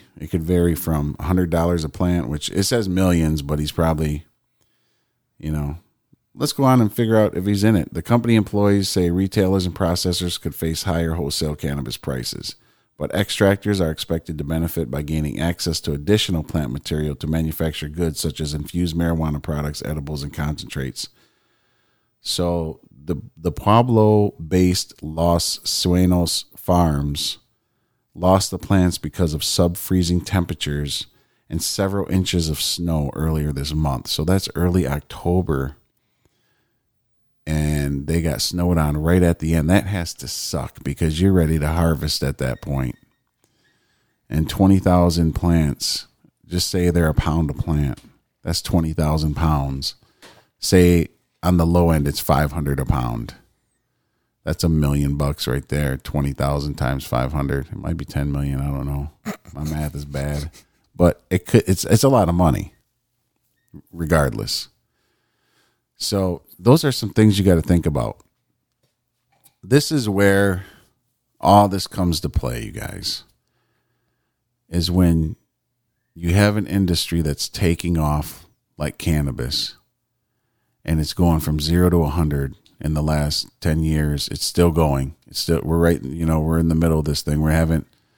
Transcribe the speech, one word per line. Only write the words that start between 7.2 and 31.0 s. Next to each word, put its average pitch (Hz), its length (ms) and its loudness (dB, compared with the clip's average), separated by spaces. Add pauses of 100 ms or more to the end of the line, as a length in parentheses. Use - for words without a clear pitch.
if 92 120 -4
he's 101 180 2
in 113 120 4
it. - 180 -2
The 85 80 -6
company 117 320 2
employees 101 560 2
say 90 180 0
retailers 95 560 0
and 87 100 -4
processors 87 640 -2
could 76 160 -8
face 80 280 -4
higher 82 320 -2
wholesale 76 420 -4
cannabis 71 400 -6
prices, - 600 -8 (420)
but 73 140 -8
extractors 98 680 0
are 80 120 0
expected 80 460 -6
to 73 60 -8
benefit 80 460 -4
by 69 120 -6
gaining 73 380 -4
access 85 420 -2
to 82 100 -4
additional 80 500 0
plant 71 300 -4
material 76 420 -4
to 73 140 -8
manufacture 80 600 -2
goods 78 300 -4
such 78 220 -6
as 76 140 -4
infused 80 420 -4
marijuana 80 440 0
products, 76 440 -6
edibles, 73 400 -6
and 71 100 -10
concentrates. 73 760 -6 (1120)
So 85 600 -4 (100)
the, 76 240 -8 (220)
the 82 160 -4
Pueblo-based 104 1500 2
Los 82 600 0
Sueños 90 840 0 (120)
Farms 73 840 0 (800)
lost 92 340 2
the 92 80 -6
plants 92 400 2
because 78 340 -2
of 73 120 -4
sub-freezing 87 800 0
temperatures 76 840 -4 (420)